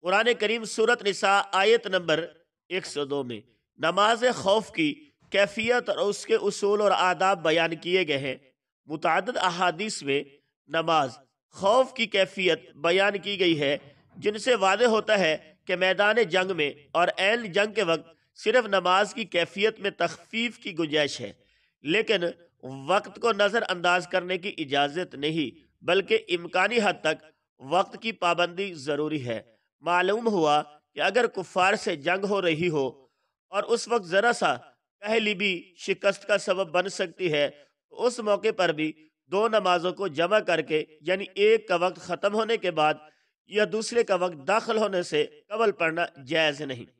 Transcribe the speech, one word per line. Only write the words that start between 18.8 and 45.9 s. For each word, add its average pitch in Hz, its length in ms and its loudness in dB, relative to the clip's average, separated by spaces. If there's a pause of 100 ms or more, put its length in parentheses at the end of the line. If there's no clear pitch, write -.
की 226 140 -6
कैफियत 196 540 -2
में 196 140 -4
तखफीफ 220 640 -6
की 202 160 -12
गुंजाइश 151 460 -2
है, 101 140 -12 (500)
लेकिन 196 400 0 (600)
वक्त 202 320 -2
को 233 160 0
नज़रअंदाज 185 760 0
करने 180 300 -4
की 180 100 -8 (100)
इजाज़त 143 580 -2
नहीं, 147 340 -4 (320)
बल्कि 190 340 0 (160)
इम्कानी 180 480 0
हद 196 240 0
तक 156 140 0 (420)
वक्त 170 380 -2
की 220 160 -6
पाबंदी 175 680 0
ज़रूरी 151 400 -4
है। 120 180 -4 (440)
मालूम 185 460 0
हुआ 156 320 2
कि 147 420 -14
अगर 202 260 2
कुफ़ार 190 500 0
से 180 200 -4
जंग 175 280 -2
हो 196 160 0
रही 165 260 0
हो 147 180 0 (640)
और 202 140 -2
उस 220 220 0
वक्त 220 180 0
ज़रा 202 280 2
सा 160 180 0 (500)
पहली 214 320 0
भी 196 160 0 (280)
शिकस्त 196 460 -2
का 208 140 2
सबब 190 320 -2
बन 180 200 0
सकती 185 380 -4
है, 147 200 2
तो - 500 -18
उस 240 220 0
मौके 208 320 0
पर 175 200 2
भी 156 220 -2 (360)
दो 202 180 2
नमाजों 180 440 2
को 185 180 -6
जमा 175 320 2
करके, 160 440 0 (160)
यानी 185 240 -2 (120)
एक 214 300 4
का 180 100 2
वक्त 175 220 0
ख़त्म 180 320 -2
होने 220 240 0
के 180 160 -2
बाद 151 280 2 (500)
या 208 160 2
दूसरे 220 380 -2
का 190 120 0
वक्त 180 200 -2 (100)
दाखिल 220 320 0
होने 196 240 0
से 156 200 0 (300)
कबल 220 220 2
पढ़ना 165 340 -2 (120)